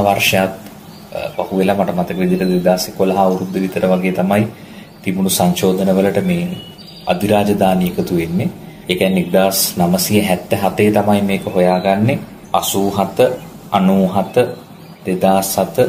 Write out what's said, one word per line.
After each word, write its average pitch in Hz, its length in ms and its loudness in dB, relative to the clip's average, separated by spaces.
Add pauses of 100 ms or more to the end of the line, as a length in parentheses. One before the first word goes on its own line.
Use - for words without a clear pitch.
වර්ෂයක්, 98 500 2 (580)
අ, - 80 -8 (160)
පහු 92 220 -4
වෙලා 95 200 2
මට 90 200 -2
මතක 90 220 -2
විදිහට 92 300 2
දෙදාස් 90 400 2
එකොළහ 95 300 0
අවුරුද්ද 92 360 0
විතර 95 340 -2
වගේ 92 240 0
තමයි 101 340 0 (520)
තිබුණු 95 320 -2
සංශෝධන 92 640 0
වලට 95 300 2
මේ 87 220 0 (600)
අධිරාජධානී 98 840 2
එකතු 87 280 -2
වෙන්නේ. 85 320 -2 (400)
ඒ 90 60 0
කියන්නේ 95 280 0
එක්දාස් 95 360 2 (180)
නවසිය 92 460 2
හැත්තෑ 95 380 -2
හතේ 107 300 2
තමයි 101 320 2
මේක 98 220 -2
හොයාගන්නේ. 98 760 2 (340)
අසූ 98 380 0
හත, 98 280 -2 (520)
අනූ 95 380 4
හත, 95 280 -2 (680)
දෙදාස් 95 540 0
හත, 95 200 -2 (120)